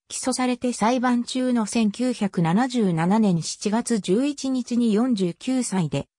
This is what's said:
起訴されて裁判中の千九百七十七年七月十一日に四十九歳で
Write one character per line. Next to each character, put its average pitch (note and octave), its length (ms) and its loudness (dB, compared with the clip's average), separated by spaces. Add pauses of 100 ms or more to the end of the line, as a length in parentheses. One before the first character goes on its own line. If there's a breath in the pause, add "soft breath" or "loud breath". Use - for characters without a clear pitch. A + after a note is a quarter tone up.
起 - 100 -10
訴 B3+ 140 -2
さ B3+ 140 -2
れ B3 100 0
て B3 160 -2
裁 A#3+ 280 2
判 A#3+ 220 2
中 B3+ 300 -2
の A3+ 140 2
千 G#3+ 260 0
九 B3+ 200 -2
百 F#3+ 300 -2
七 F#3+ 260 2
十 A3+ 240 0
七 E3+ 280 2
年 F3+ 220 2
七 - 280 -6
月 A#3 300 0
十 A3 260 0
一 C#4 240 -4
日 B3 260 -2
に A#3 160 2
四 A#3+ 220 2
十 F#3 200 0
九 C4 280 -2
歳 F#3 260 -2
で C#3 200 -4 (120)